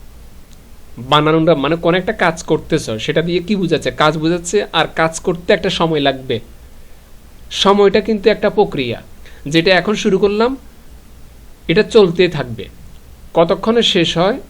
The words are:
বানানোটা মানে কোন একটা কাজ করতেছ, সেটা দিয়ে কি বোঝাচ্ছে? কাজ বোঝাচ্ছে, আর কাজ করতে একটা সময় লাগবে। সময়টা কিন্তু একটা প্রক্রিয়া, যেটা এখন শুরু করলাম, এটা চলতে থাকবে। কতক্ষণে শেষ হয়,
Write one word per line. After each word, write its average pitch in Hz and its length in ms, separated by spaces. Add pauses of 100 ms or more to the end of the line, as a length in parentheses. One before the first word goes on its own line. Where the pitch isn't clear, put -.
(1000)
বানানোটা 151 560
মানে 143 220
কোন 170 180
একটা 185 180
কাজ 180 300
করতেছ, 156 480
সেটা 117 320
দিয়ে 175 180
কি 202 160
বোঝাচ্ছে? 156 340
কাজ 156 280
বোঝাচ্ছে, 175 540
আর 160 140 (100)
কাজ 165 240
করতে 180 320
একটা 202 180
সময় 165 300
লাগবে। 131 400 (1120)
সময়টা 202 500
কিন্তু 214 300
একটা 202 200
প্রক্রিয়া, 135 520 (440)
যেটা 165 280
এখন 180 200
শুরু 190 240
করলাম, 214 380 (1120)
এটা 180 140
চলতে 190 460
থাকবে। 131 400 (640)
কতক্ষণে 190 480
শেষ 170 360
হয়, 214 320